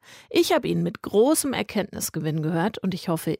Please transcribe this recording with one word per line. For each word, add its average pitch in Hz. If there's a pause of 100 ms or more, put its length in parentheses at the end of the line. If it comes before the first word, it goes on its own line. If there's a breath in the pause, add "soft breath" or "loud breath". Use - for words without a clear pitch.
(280 loud breath)
Ich 339
habe 254
ihn 170
mit 170
großem 262
Erkenntnisgewinn 160
gehört 165
und 190
ich -
hoffe, 165